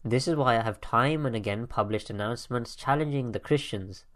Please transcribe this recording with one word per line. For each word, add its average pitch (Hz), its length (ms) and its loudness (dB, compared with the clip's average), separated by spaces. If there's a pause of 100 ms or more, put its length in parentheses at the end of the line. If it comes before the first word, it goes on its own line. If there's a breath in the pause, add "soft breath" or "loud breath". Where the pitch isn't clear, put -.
This 127 240 2
is 165 80 2
why 127 200 6
I 113 40 4
have 110 180 -2
time 143 460 2
and 117 100 0
again 107 320 -2
published 104 420 -2
announcements 117 680 -4
challenging 139 580 0
the - 60 -4
Christians. 104 640 -2 (100)